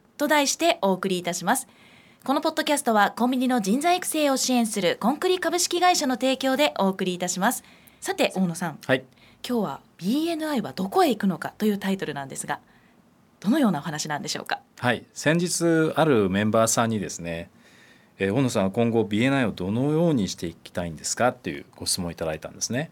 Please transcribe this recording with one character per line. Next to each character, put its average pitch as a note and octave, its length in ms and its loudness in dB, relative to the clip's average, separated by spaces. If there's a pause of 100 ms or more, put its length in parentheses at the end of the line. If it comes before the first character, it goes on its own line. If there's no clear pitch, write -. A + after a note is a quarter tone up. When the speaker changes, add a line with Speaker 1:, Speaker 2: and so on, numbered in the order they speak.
(180)
Speaker 1:
と C#4+ 100 0
題 D4 180 4
し - 100 -2
て E4 260 2
お G3 100 2
送 F#3 160 -2
り F#3 100 -2
い - 40 -8
た E3+ 100 -4
し E3+ 140 -6
ま A#3 100 2
す。 - 100 -8 (580)
こ C4 100 0
の D4+ 80 -2
ポ D#4+ 80 0
ッ - 20 -8
ド D#4 100 -4
キ D4+ 120 2
ャ - 20 0
ス C#4 60 -4
ト A#3 100 0
は、 G3+ 200 4
コ A#3 140 0
ン B3 40 2
ビ C4+ 80 0
ニ B3 100 0
の B3 140 0
人 G3+ 180 2
材 F4 160 2
育 F4+ 100 -4
成 D4+ 220 0
を C4+ 80 2
支 B3+ 160 0
援 A#3 140 2
す G#3+ 160 -4
る E3 180 2
コ A#3 120 2
ン D4 40 -2
ク F#4 120 -2
リ F#4 100 2
株 E4+ 220 0
式 F4 200 -2
会 F4+ 160 4
社 D4+ 100 0
の B3+ 100 0
提 C4 200 2
供 C4 220 0
で D4 200 2
お G3 100 2
送 F#3+ 180 -2
り F3+ 80 -2
い F3 40 -8
た F3+ 100 -4
し F3+ 120 -4
ま A3+ 120 2
す。 - 120 -8 (380)
さ F#4+ 120 -4
て、 D4 220 0
大 F#3 100 2
野 E3 80 -2
さ E3+ 140 -4
ん。 C#3+ 160 -10
Speaker 2:
は C3 100 2
い。 - 80 0 (460)
Speaker 1:
今 A#3+ 120 0
日 F#3+ 40 0
は、 C#3 160 -6 (160)
ビ C4 300 -2
ー E4+ 60 -2
エ E4 40 -4
ヌ D#4 100 -6
ア D4+ 100 -2
イ G#3+ 40 0
は C3 140 -6
ど F#3+ 160 -4
こ F#4 140 4
へ D#4 40 4
行 G#3 120 0
く G#3 60 2
の E3+ 120 0
か - 180 -10
と G#3 80 -4
い G#3+ 60 2
う G3+ 80 -2
タ G3 120 -4
イ F#3+ 60 0
ト F3+ 80 -6
ル D3 80 -6
な C#3+ 140 -8
ん - 20 -14
で - 80 -14
す - 100 -10
が、 - 140 -4 (800)
ど F#3+ 100 -2
の D#4 80 4
よ B3+ 100 4
う F#3 40 2
な C#3+ 80 -2
お - 20 -14
話 D#3 260 -6
な D3 80 -4
ん C3+ 60 -6
で D3+ 80 -10
し - 80 -4
ょ - 40 -8
う - 40 -12
か？ - 160 -6 (160)
Speaker 2:
は B2 160 2
い。 - 180 -8
先 D#3 240 2
日、 E3 600 2
あ D3+ 100 6
る G#2+ 240 6
メ G2+ 140 2
ン G#2+ 60 2
バ A2+ 140 6
ー - 20 2
さ A#2 200 2
ん - 20 0
に A2+ 100 -2
で E2 120 -6
す - 80 -12
ね、 E2+ 320 -8 (680)
え G2 120 0
ー、 - 40 0
「大 C#3 60 2
野 B2+ 80 2
さ A2 140 0
ん - 20 2
は F#2+ 60 0
今 A#2 180 0
後、 A2+ 160 2
ビ G#2 160 -2
ー A#2+ 40 2
エ C3+ 40 2
ヌ C#3 80 0
ア C#3 60 0
イ - 20 2
を F#2 80 -2
ど F2+ 180 -6
の B2+ 200 0
よ D#3+ 220 2
う - 20 2
に G2 140 0
し - 60 -6
て - 120 -8
い E2 80 -8
き - 180 -20
た F2 140 -4
い E2+ 40 -6
ん D2+ 60 -10
で - 80 -16
す - 100 -4
か？」 A#2+ 140 2
っ B2 80 -4
て - 140 -10
い C#2+ 100 -8
う - 60 -20 (100)
ご - 80 -12
質 - 160 -4
問 F2 80 -4
を - 20 -6
い D#2+ 40 -8
た F2 100 -6
だ D#2 80 -2
い D#2+ 80 -8
た E2 80 -12
ん - 60 -18
で - 80 -10
す - 100 -6
ね。 D3 200 -4